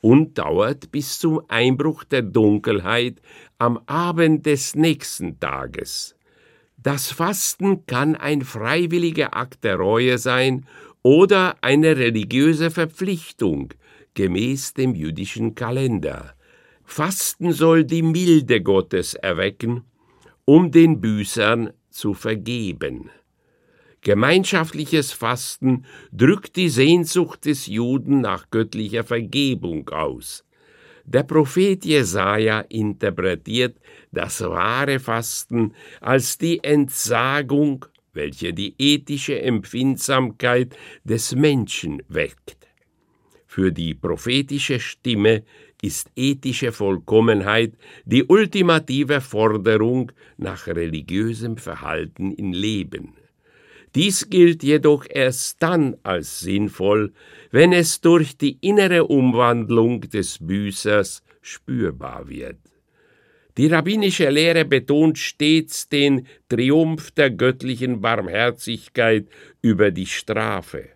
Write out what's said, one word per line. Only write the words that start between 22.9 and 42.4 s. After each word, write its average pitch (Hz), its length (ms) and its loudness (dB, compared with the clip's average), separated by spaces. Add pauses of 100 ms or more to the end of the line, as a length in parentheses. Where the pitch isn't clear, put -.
Gemeinschaftliches 156 1120 0
Fasten 127 720 -4 (280)
drückt 143 420 2
die 180 140 0
Sehnsucht 160 760 2
des 139 220 -4
Juden 123 540 0
nach 98 280 -4
göttlicher 110 540 -4
Vergebung 113 840 -4
aus. 71 560 -8 (580)
Der 135 200 0
Prophet 170 600 0
Jesaja 107 880 0
interpretiert 104 1080 -4 (340)
das - 300 -6
wahre 113 580 -2
Fasten 117 760 -4 (260)
als - 380 0
die 170 260 -2
Entsagung, 139 1200 0 (280)
welche 78 400 -6
die 98 240 -8
ethische 143 640 -2
Empfindsamkeit 123 1400 -2 (260)
des 113 320 -4
Menschen 120 720 -2
weckt. - 500 -8 (880)